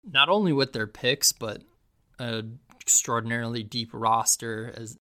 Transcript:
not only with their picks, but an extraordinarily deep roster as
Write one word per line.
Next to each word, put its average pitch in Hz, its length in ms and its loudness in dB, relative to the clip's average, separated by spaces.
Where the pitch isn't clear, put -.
not 143 280 2
only 196 220 4
with 135 200 2
their 110 140 -4
picks, 127 460 0
but 110 300 -10
an 113 420 -8
extraordinarily 117 840 0
deep 113 280 -6
roster 113 840 0
as 113 200 -14